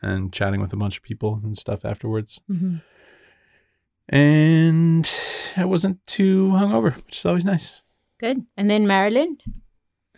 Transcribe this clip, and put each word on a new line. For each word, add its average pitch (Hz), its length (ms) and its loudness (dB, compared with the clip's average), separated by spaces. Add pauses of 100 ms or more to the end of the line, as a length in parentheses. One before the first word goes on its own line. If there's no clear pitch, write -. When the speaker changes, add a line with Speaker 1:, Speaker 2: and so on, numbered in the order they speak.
Speaker 1:
and 95 300 -4
chatting 98 300 -4
with 98 100 -6
a 101 60 -6
bunch 101 180 -4
of - 80 -18
people 110 400 -6
and 107 140 -8
stuff - 260 -8
afterwards. 110 560 -8 (100)
Speaker 2:
Mm-hmm. 180 280 -4 (1300)
Speaker 1:
And 160 1000 4 (480)
I 185 80 0
wasn't 185 420 -2
too 190 460 2
hungover, 202 420 2 (100)
which - 140 -14
is - 60 -12
always 170 180 0
nice. 185 380 -2 (400)
Speaker 2:
Good. 254 240 -4 (100)
And 202 140 0
then 208 180 2
Maryland? 220 560 0 (760)